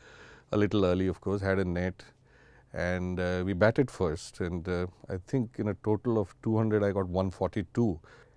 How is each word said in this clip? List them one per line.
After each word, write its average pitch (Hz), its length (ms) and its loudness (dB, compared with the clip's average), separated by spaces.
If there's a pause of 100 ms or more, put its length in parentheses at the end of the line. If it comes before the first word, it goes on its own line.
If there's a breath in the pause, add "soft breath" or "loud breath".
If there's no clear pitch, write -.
(520 loud breath)
a 107 60 2
little 101 280 4
early, 92 220 2
of 90 120 -2
course, 98 220 -4
had 95 180 2
a 95 60 0
net, 90 380 -2 (680 soft breath)
and, 90 480 -4
uh, 90 260 0
we 98 80 0
batted 113 380 4
first, - 480 -4
and, 87 300 -4
uh, 90 160 -2 (240)
I 95 80 -6 (140)
think 123 320 -2
in 104 40 -2
a 101 60 0 (140)
total 110 300 0
of 101 160 -2 (100)
two 110 120 0
hundred, 107 260 2
I 101 100 2
got 95 260 -2
one 95 140 0
forty-two. 95 680 -2 (380 soft breath)